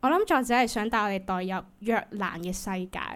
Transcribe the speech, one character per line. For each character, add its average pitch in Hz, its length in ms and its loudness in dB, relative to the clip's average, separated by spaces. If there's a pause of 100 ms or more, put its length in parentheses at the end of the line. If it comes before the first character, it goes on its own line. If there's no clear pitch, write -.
我 262 80 2
諗 370 160 4
作 285 160 4
者 240 140 2
係 247 100 6
想 220 240 -2
帶 226 120 2
我 208 80 0
哋 196 100 -2
代 190 240 -2
入 185 200 -4 (160)
約 220 340 0
蘭 190 260 -4
嘅 180 140 -4
世 185 320 -4
界。 - 140 -8 (160)